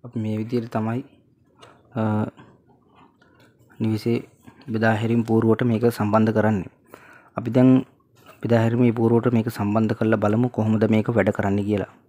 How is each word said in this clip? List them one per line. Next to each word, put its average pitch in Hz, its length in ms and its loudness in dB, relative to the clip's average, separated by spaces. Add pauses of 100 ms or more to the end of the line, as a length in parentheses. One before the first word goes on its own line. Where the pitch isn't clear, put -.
අපි 120 160 -12
මේ 107 180 -4
විදියට 113 340 -6
තමයි, 113 320 -4 (920)
අ, 110 60 -4 (1800)
නිවසේ 113 380 -2 (540)
බෙදා 110 240 0
හැරීම් 117 280 -2
පුවරුවට 113 400 2
මේක 117 260 0
සම්බන්ධ 110 420 0
කරන්නේ. 107 400 0 (640)
අපි 117 140 -8
දැන් 127 180 4 (720)
බෙදා 117 200 0
හැරීමේ 117 320 2
පුවරුවට 117 420 2
මේක 117 160 0
සම්බන්ධ 107 440 -2
කරලා 110 240 0
බලමු 107 320 0
කොහොමද 110 400 0
මේක 110 180 2
වැඩ 113 240 2
කරන්නේ 101 320 -2
කියලා. 101 280 -4 (160)